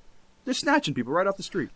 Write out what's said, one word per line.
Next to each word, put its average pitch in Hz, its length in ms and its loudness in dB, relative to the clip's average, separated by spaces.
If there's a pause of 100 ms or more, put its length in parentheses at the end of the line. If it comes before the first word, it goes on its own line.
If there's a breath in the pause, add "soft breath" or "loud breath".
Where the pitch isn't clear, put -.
(440)
They're 247 100 -2
snatching 294 400 2
people 123 180 -2
right 185 140 4
off 190 120 0
the 180 40 -8
street. 156 320 -4